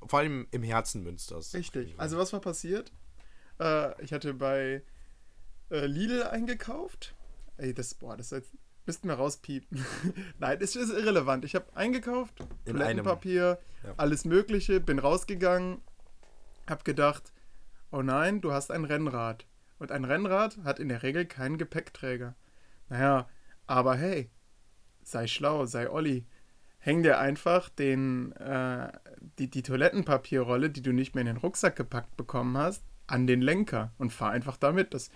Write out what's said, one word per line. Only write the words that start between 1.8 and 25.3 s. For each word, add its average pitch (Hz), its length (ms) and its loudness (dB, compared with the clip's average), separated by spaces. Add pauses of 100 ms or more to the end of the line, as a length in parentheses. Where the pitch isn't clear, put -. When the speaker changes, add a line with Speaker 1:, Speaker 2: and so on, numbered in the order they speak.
Speaker 2:
Also 160 200 -4
was 185 160 0
war 196 80 -6
passiert? 185 500 -6 (680)
Äh, 156 440 0
ich 147 100 -10
hatte 143 200 -4
bei, 135 500 0 (840)
äh, 151 160 0
Lidl 214 380 0
eingekauft. 240 920 -4 (420)
Ey, 131 160 -4
das, 123 200 -6
boah, 117 240 -10
das 113 140 -12
ist - 0 -
jetzt 135 200 -8 (340)
Müssten 170 220 -6
wir 151 80 0
rauspiepen. 135 680 -4 (260)
<laughs> 185 280 -12
Nein, 135 220 0
es 196 140 -2
ist 240 140 0
irrelevant. 170 560 4
Ich 139 100 -4
hab - 220 -4
eingekauft, 247 560 0 (320)
Speaker 1:
In 117 160 0
einem. - 240 2
Speaker 2:
Toilettenpapier, 180 540 2 (240)
Speaker 1:
Ja. 98 140 -10
Speaker 2:
alles 147 280 2
Mögliche, 196 540 4
bin 151 200 4
rausgegangen, 180 800 2 (880)
hab 151 180 -6
gedacht, 143 460 2 (600)
„Oh 139 100 -2
nein, 156 400 2
du 160 100 0
hast 139 200 -2
ein 160 140 -2
Rennrad.“ 123 600 -2 (340)
Und 143 120 -10
ein 139 140 -2
Rennrad 196 580 2
hat 143 160 -2
in 143 100 -2
der 120 140 -2
Regel 156 220 0
keinen 135 320 -4
Gepäckträger. 127 800 -6 (540)
Naja, 131 380 4 (400)
aber 127 280 4
hey, 151 340 0 (760)
sei - 240 -4
schlau, 147 380 0